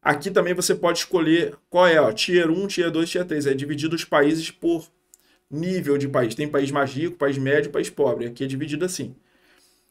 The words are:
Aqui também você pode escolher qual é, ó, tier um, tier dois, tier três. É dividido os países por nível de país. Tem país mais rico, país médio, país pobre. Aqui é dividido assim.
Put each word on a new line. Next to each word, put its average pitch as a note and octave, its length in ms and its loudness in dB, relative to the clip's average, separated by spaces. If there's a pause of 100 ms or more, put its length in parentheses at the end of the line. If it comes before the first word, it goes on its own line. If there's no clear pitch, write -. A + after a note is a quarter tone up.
Aqui D3 280 0
também F3+ 220 2
você F3+ 220 0
pode E3+ 240 0
escolher E3 580 0 (140)
qual F3+ 160 6
é, E3 120 6
ó, A#2 140 4
tier F3 380 2
um, F#3 160 0
tier E3+ 240 -2
dois, E3 180 -2
tier F3+ 160 -2
três. D#3 220 -2
É C#3 80 2
dividido D3 420 -4
os D#3+ 80 -6
países D#3 460 2
por E3 360 -2 (640)
nível D#3 460 0
de C#3 100 -2
país. B2+ 280 0
Tem D3 120 -4
país C#3 240 0
mais C#3 220 0
rico, E3 240 -4
país C#3 220 0
médio, C#3 320 0
país - 180 -2
pobre. A#2+ 380 -2
Aqui A#2+ 180 -8
é - 20 -6
dividido C#3+ 380 -4
assim. F3 320 -8 (760)